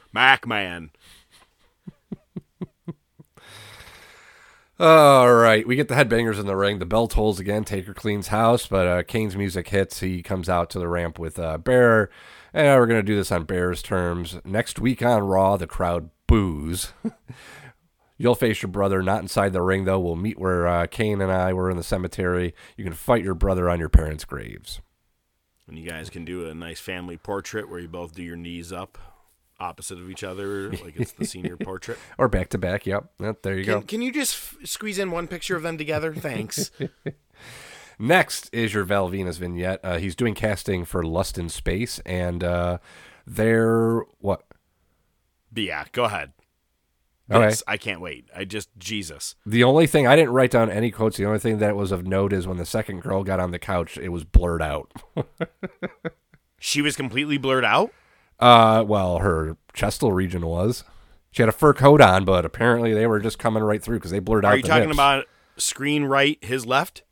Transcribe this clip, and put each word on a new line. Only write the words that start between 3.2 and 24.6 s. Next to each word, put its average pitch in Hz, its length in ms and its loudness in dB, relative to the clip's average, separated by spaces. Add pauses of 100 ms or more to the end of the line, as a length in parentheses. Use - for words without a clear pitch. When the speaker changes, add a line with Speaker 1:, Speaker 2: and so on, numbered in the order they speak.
Speaker 2:
All 143 520 10
right, 113 320 6
we 123 120 0
get 143 100 0
the 127 80 -4
headbangers 117 460 2
in 101 60 -6
the 98 100 -2
ring. 101 240 0
The 87 40 -8
bell 107 220 0
tolls 107 320 0
again. 101 240 -2
Taker 98 320 -8
cleans 104 340 -4
house, 113 380 2
but, 95 220 0
uh, 90 160 0
Kane's 107 320 -4
music 95 320 -4
hits. 98 320 -2
He 92 200 -4
comes 92 280 -6
out 87 220 0
to 95 100 -8
the 87 80 -4
ramp 85 280 -4
with, 82 220 -10
uh, 80 200 -4
Bearer. 117 520 4 (420)
And 143 280 6
we're 117 80 4
gonna 113 160 2
do 104 100 0
this 98 160 0
on 87 140 -2
Bearer's 90 380 -2
terms. 87 600 -4
Next 104 360 -6
week 123 200 -2
on 120 220 2
Raw, 98 340 2
the 87 120 -6
crowd 87 420 -4 (160)
boos. 87 640 0 (120)
<laughs> 226 80 -8 (1080)
"You'll 120 160 2
face 113 280 -2
your 98 80 -8
brother, 95 300 0
not 95 220 0
inside 98 300 0
the 90 100 0
ring, 95 220 0
though. 95 160 0
We'll 85 160 -4
meet 101 240 -6
where, 90 260 0
uh, 87 220 0
Kane 107 320 -2
and 95 100 -2
I 92 220 0
were 92 180 -2
in 90 60 -4
the 85 80 -6
cemetery. 90 680 -4 (240)
You 110 60 -14
can 87 120 -8
fight 117 280 0
your 95 120 -4
brother 90 360 0
on 87 80 0
your 82 100 -4
parents' 76 360 2
graves." 53 560 -14 (880)